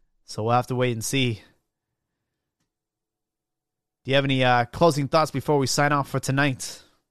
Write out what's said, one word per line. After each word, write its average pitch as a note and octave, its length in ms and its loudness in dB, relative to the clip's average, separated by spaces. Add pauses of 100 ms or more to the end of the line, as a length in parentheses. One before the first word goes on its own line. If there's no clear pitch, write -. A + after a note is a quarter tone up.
(260)
So - 180 -8
we'll A#2 100 0
have B2 140 2
to B2+ 80 -6
wait B2 180 0
and A2+ 100 -8
see. B2 380 -2 (2500)
Do B2+ 80 -4
you C3+ 40 4
have C#3 100 2
any, C3 180 0
uh, B2 220 4
closing D3 420 0
thoughts D#3 240 0
before D3 280 0
we C3+ 80 0
sign D3 260 0
off C#3+ 160 -2
for C3 100 -4
tonight? C#3 600 -4 (300)